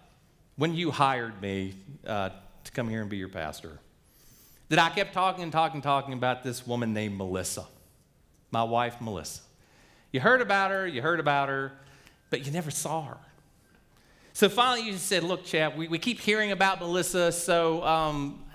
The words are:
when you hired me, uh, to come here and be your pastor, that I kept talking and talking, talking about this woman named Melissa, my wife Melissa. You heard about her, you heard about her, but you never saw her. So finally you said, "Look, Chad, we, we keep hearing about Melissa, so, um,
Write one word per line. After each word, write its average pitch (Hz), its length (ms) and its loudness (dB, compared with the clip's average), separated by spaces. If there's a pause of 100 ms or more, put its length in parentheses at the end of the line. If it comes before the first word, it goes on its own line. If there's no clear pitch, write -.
(560)
when 160 180 0
you 165 160 -2
hired 127 500 0
me, 98 360 -4 (280)
uh, 98 260 -2 (340)
to - 80 -18
come 117 160 -4
here 110 120 -4
and 107 80 -6
be 101 80 -6
your 95 120 -8
pastor, 78 500 -10 (920)
that 156 80 4
I 165 120 6
kept 202 240 -2
talking 185 280 0
and 160 100 -6
talking, 151 300 0
talking 135 320 0
about 123 280 0
this 123 240 -8
woman 120 260 0
named 107 240 -2
Melissa, 95 500 -4 (840)
my 117 120 0
wife 117 380 0
Melissa. 107 420 -8 (680)
You 131 80 0
heard 240 200 6
about 196 300 2
her, 190 160 -2
you 139 140 -4
heard 160 200 2
about 143 280 2
her, 135 240 -4 (580)
but 135 160 -4
you 143 60 -6
never 160 180 -4
saw 156 360 -4
her. - 100 -14 (1160)
So 202 160 6
finally 240 400 2
you 196 80 -4
said, 175 280 0
"Look, 180 200 -2
Chad, 156 320 0
we, 165 120 -4
we 165 100 -2
keep 220 220 -2
hearing 214 320 2
about 190 260 4
Melissa, 175 540 2
so, 170 520 2
um, 151 600 0 (100)